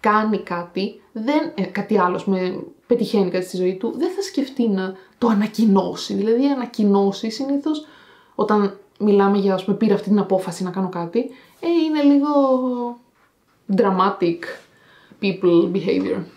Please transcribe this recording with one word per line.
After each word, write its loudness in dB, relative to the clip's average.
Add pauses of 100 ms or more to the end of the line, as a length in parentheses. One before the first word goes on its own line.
κάνει 2
κάτι, -8 (120)
δεν, -2
ε, -4
κάτι -2
άλλο, 0
με, -4 (220)
πετυχαίνει 2
κάτι -2
στη -10
ζωή 0
του, -6
δεν -2
θα -8
σκεφτεί -2
να -2 (240)
το 2
ανακοινώσει. 0
Δηλαδή, 0
οι 2
ανακοινώσεις 0
συνήθως, -4 (520)
όταν 0 (200)
μιλάμε 4
για, 2
ας -4
πούμε, 0
«Πήρα 2
αυτή -4
την 4
απόφαση -2
να -4
κάνω -4
κάτι», -4 (300)
ε, -6 (180)
είναι 0
λίγο 4 (1500)
dramatic 2 (840)
people 2
behavior. -2 (140)